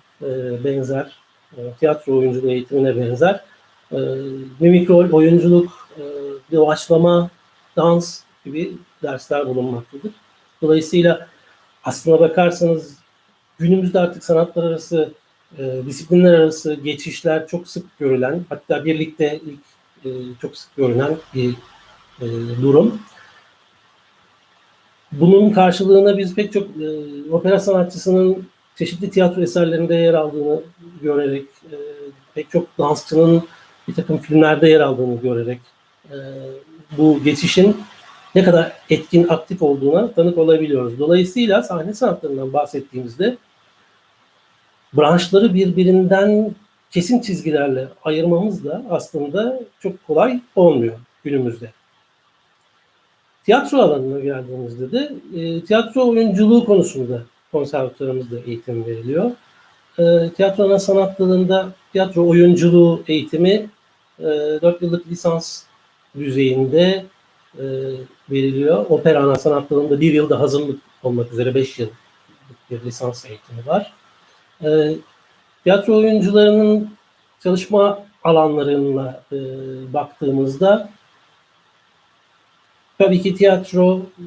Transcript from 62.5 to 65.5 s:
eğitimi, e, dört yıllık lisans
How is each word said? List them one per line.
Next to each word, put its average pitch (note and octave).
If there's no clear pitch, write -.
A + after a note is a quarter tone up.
eğitimi, F3
e, D#3+
dört F3
yıllık E3+
lisans E3+